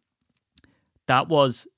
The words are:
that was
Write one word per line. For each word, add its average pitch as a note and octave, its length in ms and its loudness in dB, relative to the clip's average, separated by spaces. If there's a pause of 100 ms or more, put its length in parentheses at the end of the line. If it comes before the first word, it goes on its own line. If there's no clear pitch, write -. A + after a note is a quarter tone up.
(1080)
that C3+ 220 0
was C#3 500 0